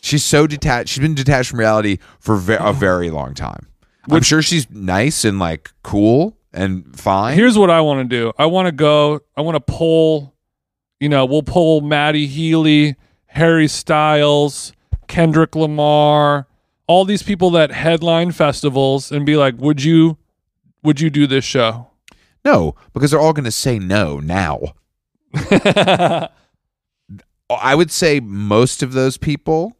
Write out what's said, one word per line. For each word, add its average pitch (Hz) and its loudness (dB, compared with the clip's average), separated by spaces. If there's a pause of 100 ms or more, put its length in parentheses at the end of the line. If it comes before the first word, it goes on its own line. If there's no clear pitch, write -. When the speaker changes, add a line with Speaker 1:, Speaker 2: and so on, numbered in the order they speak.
Speaker 1:
She's 147 -2
so 151 2
detached. 139 -4
She's - -6
been 156 -2
detached 131 0
from 120 -6
reality 107 0 (220)
for 110 -2
ve-, 92 -2
a 101 0
very 90 0
long 69 -8
time. 52 -12 (380)
I'm 143 -2
Speaker 2:
Which 160 4
Speaker 1:
sure 156 2
she's 151 -2
nice 101 -2
and, 101 0
like, 82 -6 (120)
cool 120 2 (160)
and 92 -6
fine. 104 0
Speaker 2:
Here's 220 4
what 196 4
I 165 4
wanna 143 0
do. 117 -4
I 147 2
wanna 180 0
go, 147 2 (160)
I 143 -4
wanna 160 -2
poll, 160 -2 (680)
you 143 -2
know, 135 2
we'll 143 -2
poll 160 2
Matty 147 0
Healy, 151 0 (320)
Harry 160 2
Styles, 147 0 (360)
Kendrick 160 2
Lamar, 147 2 (400)
all 185 4
these 196 -2
people 185 0
that 160 2
headline 165 0
festivals 135 0
and 147 -4
be 151 2
like, 135 2
"Would 139 -2
you, 160 4 (680)
would 147 -14
you 160 -2
do 143 0
this 131 -2
show?" 117 -4 (560)
Speaker 1:
No, 98 0 (180)
because 135 0
they're 151 2
all 156 2
gonna 135 -4
say 120 -2
no 92 -2
now. 80 -4 (720)
Speaker 2:
<laughs> 170 0 (1200)
Speaker 1:
I 131 0
would 165 2
say 151 0
most 104 0
of 131 -8
those 131 -2
people 160 -4